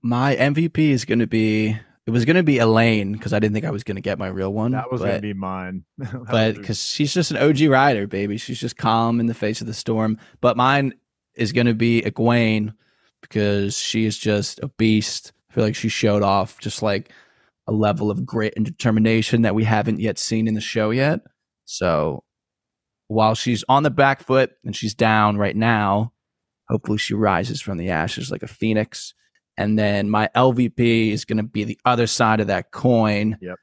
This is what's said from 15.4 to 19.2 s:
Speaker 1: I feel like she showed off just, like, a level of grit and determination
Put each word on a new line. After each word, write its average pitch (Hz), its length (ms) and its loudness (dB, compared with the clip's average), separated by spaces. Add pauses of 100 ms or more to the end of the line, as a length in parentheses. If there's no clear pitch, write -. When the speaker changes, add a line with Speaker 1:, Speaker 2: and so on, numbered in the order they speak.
Speaker 1:
I - 40 -20
feel 113 100 0
like 104 100 -2
she - 140 -4
showed 104 340 0
off 98 380 0
just, - 220 -8
like, 104 280 -2 (560)
a 107 60 -4
level 107 380 0
of 98 160 -4
grit 107 300 -4
and 110 100 -2
determination 113 760 2